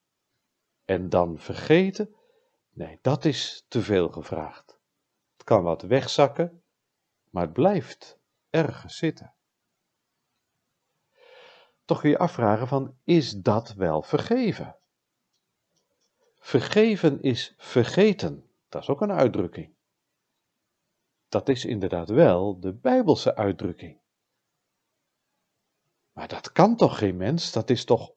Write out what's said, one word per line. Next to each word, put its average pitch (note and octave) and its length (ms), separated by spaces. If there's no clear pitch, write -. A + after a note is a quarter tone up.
En F#2 240
dan E2+ 300
vergeten? F#3+ 760
Nee, D#2+ 320
dat C3+ 240
is - 420
te A#2+ 140
veel F#2 280
gevraagd. - 720
Het - 100
kan G#2 200
wat E2 180
wegzakken, C3+ 840
maar F2 140
het E2 100
blijft - 680
ergens C#3+ 480
zitten. D3+ 360
Toch - 140
kun D3 100
je D3 80
afvragen A#2 500
van, C3+ 360
is E3 280
dat G#2+ 420
wel D#2+ 300
vergeven? - 760
Vergeven E3 840
is B2+ 360
vergeten. A#2+ 920
Dat - 120
is - 80
ook C3+ 120
een G#3 100
uitdrukking. G#2 640
Dat - 220
is B2+ 160
inderdaad F#2 440
wel G2+ 500
de F#2 140
Bijbelse A3+ 600
uitdrukking. F#2+ 640
Maar - 160
dat - 240
kan G#3+ 240
toch G3 220
geen F#2 200
mens? A#2+ 340
Dat A2+ 180
is B2 160
toch - 320